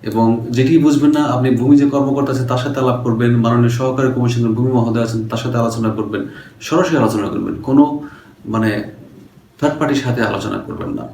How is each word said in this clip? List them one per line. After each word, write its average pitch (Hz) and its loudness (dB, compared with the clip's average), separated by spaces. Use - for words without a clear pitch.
এবং 113 0
যেটি 127 4
বুঝবেন 147 4
না, 151 2
আপনি 127 0
ভূমি 135 6
যে 139 4
কর্মকর্তা 139 0
আছে 123 -2
তার 123 -2
সাথে 135 -4
আলাপ 123 0
করবেন, 120 2
মাননীয় 117 2
সহকারী 131 0
কমিশনার 120 0
ভূমি 123 0
মহোদয় 113 0
আছেন 113 -4
তার 117 -6
সাথে 117 -4
আলোচনা 113 0
করবেন, 107 -4
সরাসরি 170 0
আলোচনা 110 0
করবেন, - -6
কোনো - 2
মানে 110 -2
থার্ড 147 0
পার্টির 143 -2
সাথে 123 -2
আলোচনা 110 -4
করবেন - -10
না। - -8